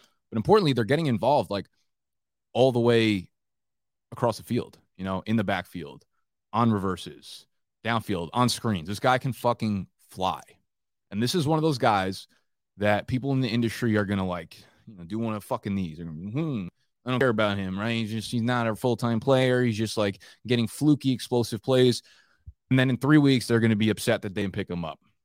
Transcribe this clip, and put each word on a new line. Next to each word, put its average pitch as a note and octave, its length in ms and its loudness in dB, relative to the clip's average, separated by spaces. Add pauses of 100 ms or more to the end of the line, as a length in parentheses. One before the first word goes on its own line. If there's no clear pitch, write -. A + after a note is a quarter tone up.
(300)
But G#2+ 60 -6
importantly, D#3 380 4
they're A#2 100 0
getting D3+ 220 0
involved, C3 440 0
like, G3+ 160 -4 (840)
all B2+ 180 4
the A#2+ 100 0
way A2+ 500 2 (840)
across A#2 240 -2
the - 80 -16
field, - 340 -6 (180)
you F#2 80 -10
know, F#2+ 200 -4
in A2 120 -2
the G#2+ 80 0
backfield, F2 600 -6 (480)
on A#2 180 4
reverses, F#2 760 -4 (380)
downfield, G#2+ 500 -4
on B2 160 2
screens. F#2+ 380 -4
This G#2 120 -8
guy C3 160 2
can B2+ 160 -4
fucking A2 540 -2 (240)
fly. F#2 320 -4 (680)
And G2+ 120 -4
this B2 120 -2
is D#3+ 120 0
one D#3 120 0
of D3+ 40 0
those D#3 160 0
guys G2 500 0 (480)
that G#2 320 2
people C3+ 240 -2
in C3 80 0
the B2+ 80 0
industry A2+ 480 0
are G#2 80 2
gonna, F#2+ 220 0
like, F2 320 -8 (280)
you A2+ 100 -20
know, F2 80 -16
do G2+ 140 -8
one A2+ 160 -4
of G2+ 100 -8
fucking G#2+ 300 -6
these. F2 220 -4
They're E2+ 100 -12
gonna, E2 240 -12
"Hmm, B2+ 380 -6 (360)
I B2 60 -6
don't B2+ 100 0
care C3+ 80 4
about G#2+ 300 2
him," F#2+ 200 -4
right? A2 140 -2
He's A2+ 180 -4
just, A2 200 -8
he's A#2+ 120 -2
not A#2+ 240 0
a A2 100 -2
full-time A#2 440 -2
player. B2+ 420 2
He's A#2 140 0
just, A2 200 -4
like, G2+ 260 -2 (240)
getting A#2 200 2
fluky, C#3 460 0
explosive A#2 500 -2
plays. B2+ 400 4 (680)
And C3 80 4
then C3 100 4
in B2 80 0
three D3+ 220 6
weeks, C3+ 280 4
they're A#2 140 4
gonna A2+ 160 4
be G#2+ 140 2
upset G#2 320 0
that G2 120 -8
they G#2 80 -4
didn't G2 120 -4
pick G2+ 160 -6
him F2 140 -6
up. D2+ 160 -10 (240)